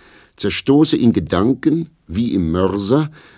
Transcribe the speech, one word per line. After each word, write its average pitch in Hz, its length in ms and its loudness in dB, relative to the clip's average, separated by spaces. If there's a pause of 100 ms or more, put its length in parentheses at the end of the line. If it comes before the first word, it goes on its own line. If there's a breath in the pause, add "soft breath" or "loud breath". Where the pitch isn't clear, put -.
(360 soft breath)
zerstoße 143 600 0
in 120 160 4
Gedanken, 123 800 -2 (160)
wie 104 260 -4
im 85 180 -2
Mörser, 98 600 0 (280 loud breath)